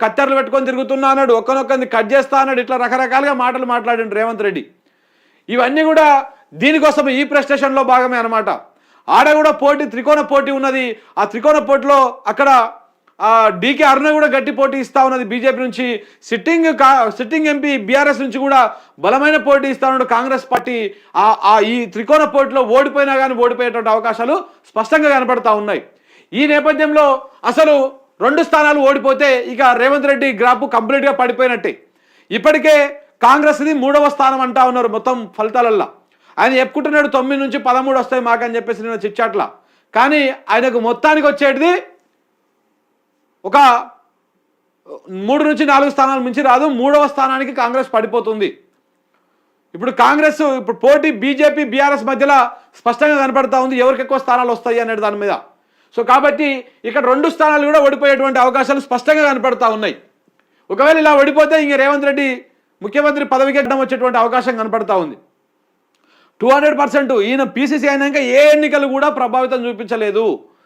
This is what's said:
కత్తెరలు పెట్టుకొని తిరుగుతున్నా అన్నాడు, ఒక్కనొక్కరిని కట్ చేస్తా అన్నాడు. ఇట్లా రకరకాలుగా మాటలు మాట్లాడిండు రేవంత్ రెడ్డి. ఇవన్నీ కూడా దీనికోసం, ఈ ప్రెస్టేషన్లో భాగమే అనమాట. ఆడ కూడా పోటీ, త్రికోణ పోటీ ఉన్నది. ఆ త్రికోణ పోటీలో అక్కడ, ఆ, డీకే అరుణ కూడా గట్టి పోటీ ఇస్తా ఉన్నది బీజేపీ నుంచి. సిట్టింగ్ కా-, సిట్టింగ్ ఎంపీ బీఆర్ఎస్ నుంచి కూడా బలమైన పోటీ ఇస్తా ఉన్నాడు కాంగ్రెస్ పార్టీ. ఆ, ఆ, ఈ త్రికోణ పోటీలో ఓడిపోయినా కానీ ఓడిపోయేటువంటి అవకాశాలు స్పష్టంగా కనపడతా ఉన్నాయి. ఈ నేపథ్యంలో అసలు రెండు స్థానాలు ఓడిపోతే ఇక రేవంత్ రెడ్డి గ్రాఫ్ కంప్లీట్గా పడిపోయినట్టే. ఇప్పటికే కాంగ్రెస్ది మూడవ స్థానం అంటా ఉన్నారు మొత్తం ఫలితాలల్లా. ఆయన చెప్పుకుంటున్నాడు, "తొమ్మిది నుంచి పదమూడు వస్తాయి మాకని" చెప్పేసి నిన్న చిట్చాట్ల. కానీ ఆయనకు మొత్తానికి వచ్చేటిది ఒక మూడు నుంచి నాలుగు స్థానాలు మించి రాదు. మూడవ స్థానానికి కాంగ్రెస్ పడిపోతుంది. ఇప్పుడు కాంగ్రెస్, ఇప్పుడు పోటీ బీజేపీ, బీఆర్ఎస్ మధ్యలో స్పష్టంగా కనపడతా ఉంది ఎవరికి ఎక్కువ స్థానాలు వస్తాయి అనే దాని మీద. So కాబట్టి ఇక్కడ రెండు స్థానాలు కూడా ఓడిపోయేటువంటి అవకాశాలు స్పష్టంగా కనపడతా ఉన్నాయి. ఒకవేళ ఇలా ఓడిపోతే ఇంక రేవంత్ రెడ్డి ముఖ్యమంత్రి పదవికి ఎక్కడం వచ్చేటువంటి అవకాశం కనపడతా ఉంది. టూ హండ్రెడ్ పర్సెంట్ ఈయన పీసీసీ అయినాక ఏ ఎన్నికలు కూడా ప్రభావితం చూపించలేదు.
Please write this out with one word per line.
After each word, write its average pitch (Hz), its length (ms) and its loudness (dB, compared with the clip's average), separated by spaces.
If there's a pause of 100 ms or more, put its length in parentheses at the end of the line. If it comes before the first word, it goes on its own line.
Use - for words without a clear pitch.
కత్తెరలు 262 340 0
పెట్టుకొని 262 300 -2
తిరుగుతున్నా 262 440 -4
అన్నాడు, 269 240 2
ఒక్కనొక్కరిని 254 520 -2
కట్ 220 280 -2
చేస్తా 269 260 2
అన్నాడు. 262 220 0
ఇట్లా 247 160 -4
రకరకాలుగా 262 560 -2
మాటలు 254 320 -2
మాట్లాడిండు 226 500 -4
రేవంత్ 220 260 -4
రెడ్డి. 190 240 -4 (840)
ఇవన్నీ 254 340 0
కూడా 302 420 4 (280)
దీనికోసం, 285 560 0
ఈ 262 140 -2
ప్రెస్టేషన్లో 277 600 0
భాగమే 247 340 2
అనమాట. 226 320 -2 (600)
ఆడ 269 240 4
కూడా 302 180 4
పోటీ, 294 340 0
త్రికోణ 247 360 0
పోటీ 277 300 -2
ఉన్నది. 262 460 -4 (200)
ఆ 202 60 0
త్రికోణ 240 360 0
పోటీలో 269 580 2 (100)
అక్కడ, 240 420 2 (520)
ఆ, 214 100 2 (160)
డీకే 240 360 0
అరుణ 277 280 2
కూడా 302 160 2
గట్టి 269 240 -2
పోటీ 269 260 -2
ఇస్తా 269 280 0
ఉన్నది 262 180 -2
బీజేపీ 247 340 -2
నుంచి. 247 440 -6 (220)
సిట్టింగ్ 320 500 -2
కా-, 262 360 4
సిట్టింగ్ 277 380 -4
ఎంపీ 285 300 -2
బీఆర్ఎస్ 254 440 0
నుంచి 269 160 -6
కూడా 262 380 2 (240)
బలమైన 277 380 0
పోటీ 277 300 0
ఇస్తా 269 200 -2
ఉన్నాడు 262 160 0
కాంగ్రెస్ 254 480 -2
పార్టీ. 247 440 -4 (200)
ఆ, 214 280 2
ఆ, 214 160 4
ఈ 233 260 0
త్రికోణ 233 380 0
పోటీలో 277 380 0
ఓడిపోయినా 277 540 0
కానీ 262 180 0
ఓడిపోయేటువంటి 240 560 -2
అవకాశాలు 233 540 -2 (240)
స్పష్టంగా 294 420 0
కనపడతా 254 440 0
ఉన్నాయి. 208 300 -4 (500)
ఈ 277 140 0
నేపథ్యంలో 294 720 2 (240)
అసలు 277 460 2 (300)
రెండు 294 220 0
స్థానాలు 294 360 2
ఓడిపోతే 269 640 0
ఇక 247 180 -6
రేవంత్ 262 440 2
రెడ్డి 277 280 0
గ్రాఫ్ 240 300 0 (100)
కంప్లీట్గా 269 380 0
పడిపోయినట్టే. 247 720 -2 (480)
ఇప్పటికే 285 680 2 (220)
కాంగ్రెస్ది 294 500 2
మూడవ 285 360 2
స్థానం 269 320 0
అంటా 254 220 0
ఉన్నారు 247 240 0
మొత్తం 226 500 -4
ఫలితాలల్లా. 220 500 0 (520)
ఆయన 254 140 2
చెప్పుకుంటున్నాడు, 294 540 0
"తొమ్మిది 269 360 -2
నుంచి 269 140 -6
పదమూడు 262 420 -2
వస్తాయి 254 220 -4
మాకని" 233 340 -2
చెప్పేసి 233 260 -8
నిన్న 226 240 -10
చిట్చాట్ల. 202 440 -4 (460)
కానీ 277 380 2 (160)
ఆయనకు 240 300 0
మొత్తానికి 277 480 0
వచ్చేటిది 285 560 0 (1600)
ఒక 190 120 0 (1500)
మూడు 208 340 -2
నుంచి 302 220 0
నాలుగు 277 240 2
స్థానాలు 269 300 0
మించి 247 220 -4
రాదు. 262 240 2
మూడవ 285 420 2
స్థానానికి 269 460 -4
కాంగ్రెస్ 254 400 -4
పడిపోతుంది. 220 640 -4 (1200)
ఇప్పుడు 233 160 -6
కాంగ్రెస్, 294 500 0
ఇప్పుడు 254 360 -2
పోటీ 294 340 2
బీజేపీ, 285 520 0
బీఆర్ఎస్ 269 400 -2
మధ్యలో 262 460 2 (280)
స్పష్టంగా 285 400 0
కనపడతా 262 440 0
ఉంది 262 160 -2
ఎవరికి 254 240 2
ఎక్కువ 269 160 -2
స్థానాలు 247 340 0
వస్తాయి 233 280 -2
అనే 226 160 -4
దాని 208 200 -4
మీద. 202 160 -4 (640)
So 233 60 -2
కాబట్టి 277 600 0 (200)
ఇక్కడ 254 200 -2
రెండు 285 240 2
స్థానాలు 302 360 2
కూడా 302 140 4
ఓడిపోయేటువంటి 269 600 2
అవకాశాలు 262 400 0
స్పష్టంగా 285 540 0
కనపడతా 254 360 -2
ఉన్నాయి. 214 260 -4 (760)
ఒకవేళ 285 260 2
ఇలా 302 180 4
ఓడిపోతే 302 480 4
ఇంక 285 100 -2
రేవంత్ 277 320 0
రెడ్డి 269 400 -2 (380)
ముఖ్యమంత్రి 285 420 -2
పదవికి 269 320 0
ఎక్కడం 269 220 -2
వచ్చేటువంటి 254 380 -2
అవకాశం 233 400 -2
కనపడతా 214 380 -2
ఉంది. 151 220 -4 (1200)
టూ 233 80 2
హండ్రెడ్ 285 300 2
పర్సెంట్ 277 340 0
ఈయన 240 300 0
పీసీసీ 269 440 -2
అయినాక 277 300 0
ఏ 277 340 4
ఎన్నికలు 294 360 0
కూడా 269 220 0
ప్రభావితం 254 580 -4
చూపించలేదు. 214 720 -4 (260)